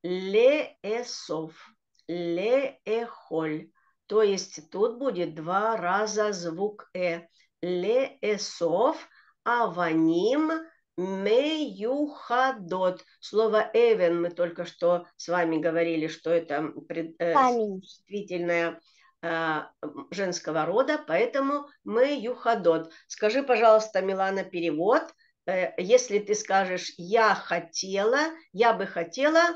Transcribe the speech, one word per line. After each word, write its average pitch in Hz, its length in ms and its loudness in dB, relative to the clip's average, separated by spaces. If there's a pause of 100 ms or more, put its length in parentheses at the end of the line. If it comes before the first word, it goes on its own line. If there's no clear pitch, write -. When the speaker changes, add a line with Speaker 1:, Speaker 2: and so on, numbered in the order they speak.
Speaker 1:
Леэсов, 196 1500 0 (540)
леэхоль. 175 1600 -4 (360)
То 214 160 4
есть 190 480 -2
тут 233 280 0
будет 175 360 -2
два 196 420 -2
раза 208 560 0
звук 180 640 -6
«э». 170 280 -2 (400)
Леэсов, 202 1300 0 (480)
аваним, 180 1040 2 (460)
меюхадот. 220 2000 -2 (160)
Слово 214 520 0
«эвен» 180 500 4
мы 175 80 -2
только 175 360 -4
что 175 400 0 (100)
с - 120 -16
вами 170 300 0
говорили, 165 500 0
что 156 220 -6
это 160 420 0 (160)
пред-, 165 320 -8
э, 170 140 0
Speaker 2:
Камень. 233 460 2
Speaker 1:
существительное, 175 1000 -4 (420)
э, 165 380 -2 (520)
женского 170 540 -4
рода, 262 400 0
поэтому 269 600 -2 (180)
меюхадот. 226 1080 0 (160)
Скажи, 226 340 0
пожалуйста, 220 600 4
Милана, 190 420 -2
перевод. 175 580 0 (440)
Э, 185 260 -2 (100)
если 208 380 4
ты 202 160 -2
скажешь: 185 600 -2
«Я 196 380 2
хотела», 190 840 -2 (340)
«я 226 220 4
бы 190 120 -2
хотела» 285 560 2 (140)